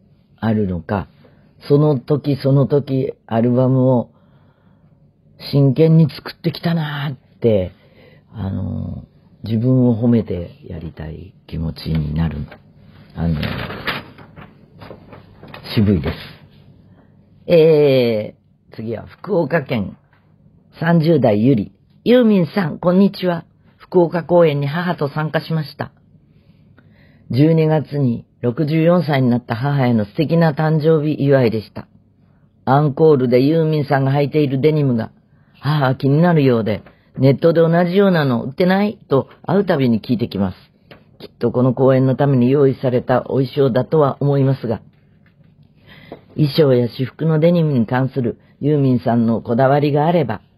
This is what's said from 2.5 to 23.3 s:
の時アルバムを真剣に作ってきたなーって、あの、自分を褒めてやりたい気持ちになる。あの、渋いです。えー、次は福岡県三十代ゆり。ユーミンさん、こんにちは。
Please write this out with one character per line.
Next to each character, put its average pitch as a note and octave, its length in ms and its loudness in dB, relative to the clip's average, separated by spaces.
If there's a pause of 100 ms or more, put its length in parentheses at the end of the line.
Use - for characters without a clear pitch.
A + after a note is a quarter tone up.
の C#3 140 4
時 C3+ 480 -2 (120)
ア A2+ 140 -2
ル B2 120 2
バ B2+ 160 2
ム C3 220 2
を A#2+ 200 0 (1400)
真 C#3 220 2
剣 D#3+ 220 4
に D#3+ 120 4
作 - 240 -14
っ - 20 -16
て - 160 -6
き - 100 -10
た E3+ 140 -4
な D3 360 -6
ー C3 40 -10
っ - 260 -20
て、 G2+ 320 0 (600)
あ F#2+ 180 -8
の、 F#2+ 540 -8 (400)
自 A2 140 -4
分 B2+ 300 2
を A2+ 140 -2
褒 B2 60 0
め A#2 140 2
て F2+ 440 -10
や E2+ 120 -14
り D#2+ 140 -12
た D#2+ 140 -14
い D#2+ 280 -16 (120)
気 E2 120 -12
持 D#2+ 140 -6
ち - 180 -10
に D#2 240 -4
な D#2+ 140 -2
る。 D2 100 -8 (760)
あ E2 140 -4
の、 D#2 120 -2 (2250)
渋 G2+ 220 2
い D#2 40 -2
で - 100 -4 (1400)
す。 - 60 0
え C#3 840 4 (340)
ー、 - 60 -20
次 A2+ 200 -10
は F#2 100 -14
福 - 300 -8
岡 D#3+ 260 -2
県 A2+ 340 -6 (840)
三 E3+ 200 2
十 D3+ 200 2
代 A2 240 2
ゆ C3+ 100 4
り。 G2+ 180 -4 (320)
ユ B3 180 6
ー - 20 4
ミ G#3 160 4
ン E3 60 0
さ F3 220 -4
ん、 - 100 -10
こ F3 140 0
ん F3+ 60 4
に G3 140 4
ち F#3 140 -8
は。 E3+ 180 -4 (320)